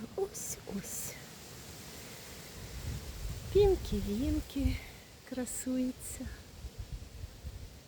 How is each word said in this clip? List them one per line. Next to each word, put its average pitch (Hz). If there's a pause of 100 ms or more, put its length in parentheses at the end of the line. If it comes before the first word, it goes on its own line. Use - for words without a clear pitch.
(160)
Ось-ось. - (2500)
Пінки-вінки 277 (540)
красується. 254 (1600)